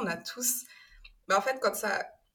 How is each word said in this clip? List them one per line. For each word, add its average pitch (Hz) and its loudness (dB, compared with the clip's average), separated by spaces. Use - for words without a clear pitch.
on 240 -2
a - -2
tous, - -4
bah, 196 6
en - 6
fait, 175 0
quand 220 2
ça... 208 -2